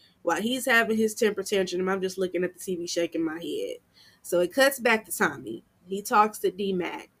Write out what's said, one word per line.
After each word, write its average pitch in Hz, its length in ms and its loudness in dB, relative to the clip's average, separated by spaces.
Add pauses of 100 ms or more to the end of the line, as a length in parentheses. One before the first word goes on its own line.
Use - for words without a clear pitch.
(240)
while 170 180 0
he's 247 240 -2
having 226 320 4
his 220 160 2
temper 202 300 0
tantrum, 185 440 0
I'm 190 140 0
just 185 160 -4
looking 180 260 -2
at 180 100 -4
the - 60 -20
T 185 160 -4
V 170 120 -8
shaking 165 360 -2
my 160 180 -6
head. 147 360 -8 (440)
So 175 200 2
it 175 120 0
cuts 277 240 6
back 226 280 2
to - 120 -8
Tommy. 151 460 -2 (220)
He 196 160 -6
talks 214 380 2
to 190 120 2
D-Mac. 185 580 -4 (100)